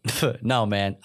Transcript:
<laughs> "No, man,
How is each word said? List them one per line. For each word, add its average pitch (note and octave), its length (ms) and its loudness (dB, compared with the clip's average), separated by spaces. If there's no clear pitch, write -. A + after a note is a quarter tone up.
<laughs> B2 220 0
"No, A#2+ 240 2
man, G2+ 400 0